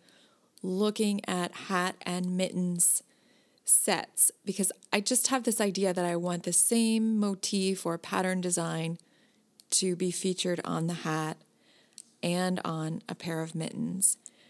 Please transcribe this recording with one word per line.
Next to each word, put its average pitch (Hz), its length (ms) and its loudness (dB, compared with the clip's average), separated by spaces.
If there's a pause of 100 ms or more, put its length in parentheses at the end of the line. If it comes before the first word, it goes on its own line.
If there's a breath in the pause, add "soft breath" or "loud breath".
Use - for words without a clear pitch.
(640 soft breath)
looking 208 640 0
at 180 260 -2
hat 185 480 -2
and 180 340 -2
mittens 180 680 2 (600 soft breath)
sets - 680 2 (140)
because 190 260 0 (200)
I 208 100 2
just 247 260 2
have 262 160 2
this 226 180 2
idea 190 320 0
that 180 120 0
I 175 100 0
want 170 280 -2
the 175 100 -2
same 226 640 4
motif 190 640 0
or 170 120 -2
pattern 185 440 0
design 165 560 -2 (720 soft breath)
to 185 240 0
be 180 160 -2
featured 175 520 -2
on 165 240 -2
the 170 60 -2
hat 160 440 -4 (840 loud breath)
and 180 420 0
on 160 420 -4
a 175 80 -6
pair 165 260 -6
of 160 120 -8
mittens. 165 640 -2 (320 loud breath)